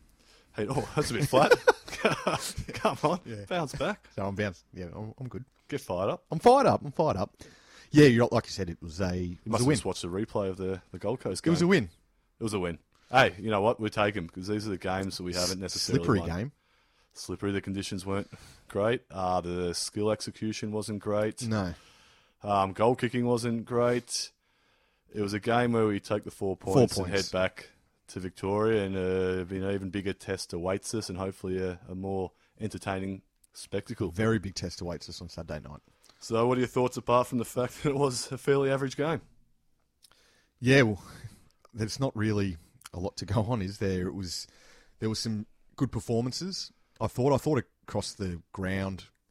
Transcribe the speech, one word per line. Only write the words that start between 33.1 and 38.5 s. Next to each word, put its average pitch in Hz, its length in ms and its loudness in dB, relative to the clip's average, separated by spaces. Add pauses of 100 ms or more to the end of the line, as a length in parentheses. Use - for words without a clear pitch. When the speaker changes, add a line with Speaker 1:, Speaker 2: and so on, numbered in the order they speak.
Speaker 1:
spectacle. 101 560 -6
Speaker 2:
Very 110 300 2
big 92 160 -6
test - 260 -8
awaits 87 260 -8
us 87 140 -14
on 85 80 -12
Saturday 82 300 -10 (100)
night. 73 120 -16 (380)
Speaker 1:
So, 117 280 2
what 123 100 4
are 127 40 2
your 120 60 2
thoughts 127 300 0
apart 120 300 4
from 127 100 -4
the 113 80 0
fact 123 280 -2
<laughs> - 100 -8
that 151 80 2
it 135 40 -2
was 135 360 0
a 127 80 -8
fairly 139 320 2